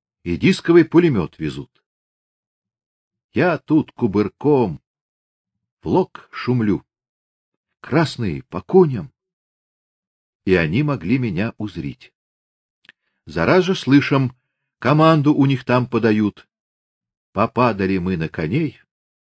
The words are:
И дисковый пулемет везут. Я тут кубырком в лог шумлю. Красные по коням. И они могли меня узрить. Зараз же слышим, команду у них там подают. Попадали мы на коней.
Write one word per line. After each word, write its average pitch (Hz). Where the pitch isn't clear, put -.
И 87
дисковый 170
пулемет 143
везут. 71
Я 160
тут -
кубырком 104
в 78
лог -
шумлю. 110
Красные 117
по 87
коням. 135
И 92
они 85
могли 123
меня 113
узрить. 85
Зараз 85
же 185
слышим, 135
команду 151
у 139
них 135
там 123
подают. 107
Попадали 101
мы 90
на 80
коней. 107